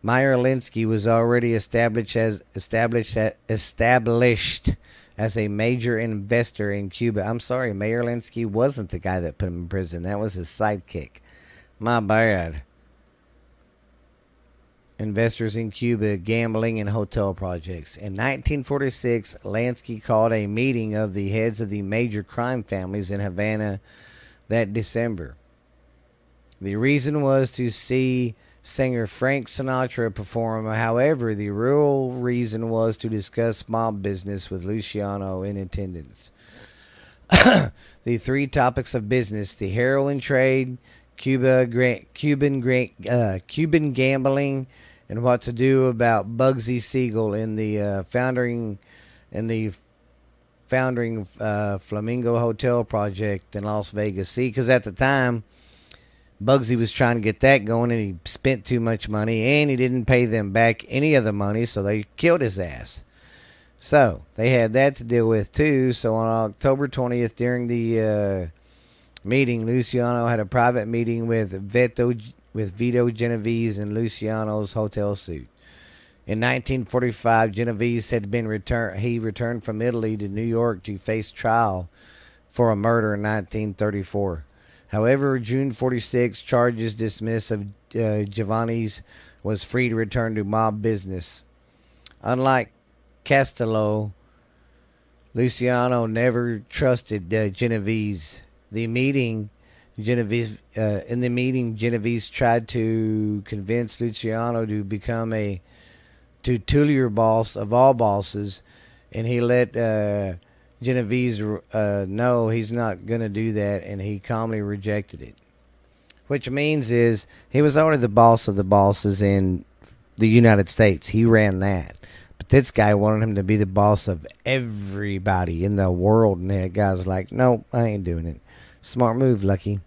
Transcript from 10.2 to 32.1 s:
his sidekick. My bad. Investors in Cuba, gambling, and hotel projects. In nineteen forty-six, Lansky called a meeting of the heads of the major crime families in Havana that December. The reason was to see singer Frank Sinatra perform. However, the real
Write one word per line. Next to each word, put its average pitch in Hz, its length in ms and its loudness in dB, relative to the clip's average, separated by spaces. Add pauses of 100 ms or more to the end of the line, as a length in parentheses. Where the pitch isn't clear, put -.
his 87 120 -8
sidekick. 98 720 -6 (580)
My 117 200 0
bad. 98 600 0 (2500)
Investors 110 560 -2
in 113 160 -6
Cuba, 107 460 0
gambling, 113 640 -2
and 104 120 -4
hotel 104 420 -2
projects. 87 640 -8
In 101 160 -10
nineteen 131 500 -2
forty-six, 127 800 -2
Lansky 113 580 -6
called 113 300 2
a 107 160 0
meeting 113 480 -2
of 107 200 -2
the 98 140 -2
heads 110 300 0
of 110 100 -4
the 104 120 -4
major 104 400 -2
crime 120 420 -4
families 95 460 -6
in 98 100 -4
Havana 104 600 -4 (680)
that 107 220 0
December. 107 640 -6 (1300)
The 98 140 -4
reason 139 460 0
was 135 300 2
to 123 200 -4
see 127 640 -2 (260)
singer 123 440 -2
Frank 131 420 -2
Sinatra 127 680 -4
perform. 110 500 -4
However, 117 720 0
the 101 140 -4
real 135 640 2